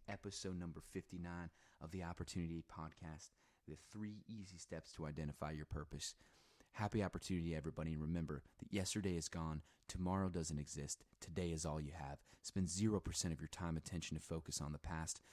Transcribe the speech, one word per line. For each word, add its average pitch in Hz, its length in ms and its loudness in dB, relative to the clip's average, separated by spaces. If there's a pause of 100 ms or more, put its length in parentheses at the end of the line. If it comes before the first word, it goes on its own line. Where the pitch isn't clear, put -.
Episode 95 520 -4
number 85 220 -4 (100)
fifty-nine 87 580 -4 (320)
of 80 80 -6
the 90 140 -2
Opportunity 85 680 0
Podcast, 78 600 -8 (360)
the 76 100 -8 (140)
three 107 360 -6
easy 98 300 -8
steps - 360 -6
to 78 140 -2
identify 76 440 0
your 76 140 -2
purpose. - 480 -4 (600)
Happy 107 300 4
opportunity, 87 520 2
everybody. 80 380 0
And 76 80 2
remember 78 420 2 (160)
that - 120 -10
yesterday 95 440 2
is 80 140 0
gone. 78 320 0 (260)
Tomorrow 92 420 4
doesn't 82 300 2
exist. 71 440 -4 (160)
Today 87 300 0
is 80 160 2
all 78 160 2
you 71 120 -2
have. 71 260 -4 (240)
Spend 92 260 2
zero 101 300 6
percent 80 340 2
of 73 80 -2
your 76 60 -2
time, 82 300 0
attention, 80 380 -2
and 78 80 -4
focus - 380 -2
on 73 120 -2
the 73 40 -4
past - 440 -2 (120)